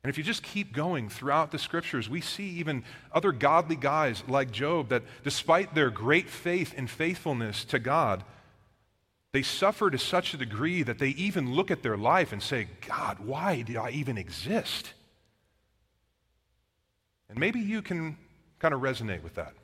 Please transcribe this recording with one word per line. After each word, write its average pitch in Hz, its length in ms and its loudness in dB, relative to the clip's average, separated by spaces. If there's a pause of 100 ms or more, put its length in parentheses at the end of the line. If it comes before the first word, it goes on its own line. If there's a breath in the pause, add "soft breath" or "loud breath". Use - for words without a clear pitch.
And 139 60 -4
if 139 80 -4
you 151 80 -4
just 208 180 -2
keep 202 300 -6
going 147 380 -2
throughout 147 420 2
the 151 60 -4
scriptures, 127 500 -2
we 151 140 -4
see - 260 -6
even 156 360 -2 (280 loud breath)
other 185 200 4
godly 156 440 4
guys 139 500 2
like 131 240 2
Job 139 380 0
that 120 140 2 (200 loud breath)
despite 165 520 2
their 143 160 6
great 123 400 2
faith 175 440 -2
and 127 140 -6
faithfulness 139 800 -2
to 135 120 0
God, 120 460 2 (1080 loud breath)
they 139 100 2
suffer 196 480 2
to 135 80 -2
such - 340 0
a 151 60 -8
degree 135 440 0
that 113 160 0
they 135 120 2
even 151 420 0
look 175 180 2
at 170 120 0
their 110 160 0
life 143 340 4
and 98 100 -6
say, 117 240 -2 (220)
"God, - 320 -4
why 143 400 -2
do 117 180 -6
I 117 120 -4
even 131 260 -2
exist?" 101 760 -4 (2250)
And 110 100 -8
maybe 220 220 2
you 208 220 -2
can 160 340 -4 (420)
kind 160 140 2
of 131 80 -2
resonate 113 420 -2
with 80 120 -12
that. 76 180 -8 (120)